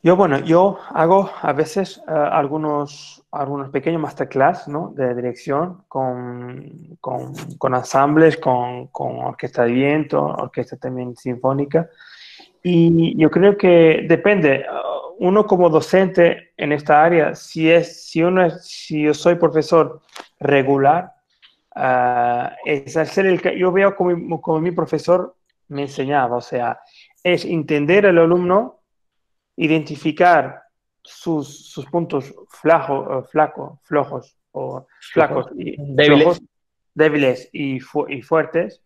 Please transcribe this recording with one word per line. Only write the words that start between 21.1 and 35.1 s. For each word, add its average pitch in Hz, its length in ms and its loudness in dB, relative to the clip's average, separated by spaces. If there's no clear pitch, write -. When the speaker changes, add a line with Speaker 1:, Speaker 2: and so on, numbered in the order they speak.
Speaker 1:
ah, 123 800 -2
es 143 300 -4
hacer 160 280 -2
el 180 160 2
ca-, - 140 -2
yo 185 180 0
veo 196 240 2
como, 175 460 -4
como 160 180 -2
mi 175 100 -2
profesor 170 640 -2
me 143 140 -8
enseñaba, 135 540 -2
o 117 60 -6
sea, 120 360 -6
es 175 240 0
entender 160 600 0
al 175 120 6
alumno, 180 640 2
identificar 156 1080 0
sus, - 720 -8
sus 139 160 -14
puntos 160 480 -4
flajo-, 143 720 -2
eh, - 100 -18
flaco-, 147 540 -4
flojos - 520 -6
o 131 340 -12